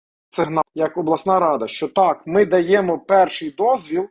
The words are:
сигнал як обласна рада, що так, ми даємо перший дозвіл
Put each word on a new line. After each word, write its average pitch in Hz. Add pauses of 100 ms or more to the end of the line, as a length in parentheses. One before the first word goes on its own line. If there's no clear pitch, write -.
(300)
сигнал 160 (100)
як 156
обласна 170
рада, 143
що 147
так, 175
ми 185
даємо 180
перший 175
дозвіл 185